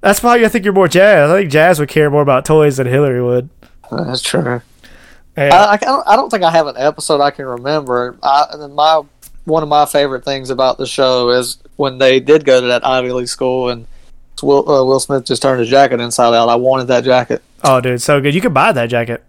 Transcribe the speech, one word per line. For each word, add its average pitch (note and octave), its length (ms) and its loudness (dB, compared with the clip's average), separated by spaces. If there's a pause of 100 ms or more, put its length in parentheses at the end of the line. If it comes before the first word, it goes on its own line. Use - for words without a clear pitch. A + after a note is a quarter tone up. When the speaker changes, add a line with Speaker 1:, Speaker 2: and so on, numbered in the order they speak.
Speaker 1:
That's G3+ 220 0
why A#3+ 200 4
I A3 40 4
think G#3 180 -2
you're G3+ 80 0
more F#3 140 4
Jazz. F3+ 420 4
I F#3 100 2
think F3 120 -2
Jazz D#3 280 2
would D3 100 -2
care D3+ 200 0
more D3 120 0
about C3+ 240 0
toys D3+ 320 2
than C3 100 -2
Hillary C3 340 0
would. B2 280 -2 (420)
Speaker 2:
That's B2 300 -8
true. B2+ 400 -4 (760)
Speaker 1:
Yeah. C#3+ 180 2
Speaker 2:
I, G3+ 180 4
I G#3 40 0
don't, B3 300 -2
I G#3 80 4
don't B3 140 -2
think G#3+ 140 -2
I E3 80 2
have D#3+ 160 2
an B2 100 -12
episode D3 440 -2
I C#3+ 100 0
can C#3 140 -14
remember. B2 800 -6
I, C#3+ 320 0 (160)
my, D3+ 320 0 (420)
one D#3 180 -2
of D3 60 -8
my D3 160 2
favorite C#3 400 -4
things C3+ 240 -8
about B2+ 280 -2
the C3 100 -8
show B2+ 420 0
is B2 280 -2 (180)
when C3+ 220 -6
they C3 220 4
did C#3+ 260 2
go C3 160 4
to B2 60 -4
that A#2+ 180 -2
Ivy B2+ 260 -2
League B2 160 -6
school B2+ 420 -4
and A#2+ 180 -10 (560)
Will, C#3 260 2
uh, C#3 140 2
Will C3 160 2
Smith C3+ 260 -4
just - 160 -4
turned C3 200 0
his A2+ 80 -2
jacket C3 300 4
inside A#2+ 360 0
out. A#2 140 2
I A#2 80 2
wanted B2+ 300 0
that A#2+ 160 0
jacket. B2+ 380 0 (220)
Speaker 1:
Oh, C3 180 2
dude, B2 220 -4
so C#3+ 180 0
good! C#3+ 140 0
You F#3 60 0
could G#3 120 -2
buy D#3 180 2
that A#2+ 160 -2
jacket. A#2 420 -4